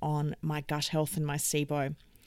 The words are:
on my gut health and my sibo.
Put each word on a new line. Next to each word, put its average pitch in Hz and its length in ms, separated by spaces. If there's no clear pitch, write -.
on 151 400
my 151 200
gut 151 260
health 151 280
and 156 80
my 147 120
sibo. 147 580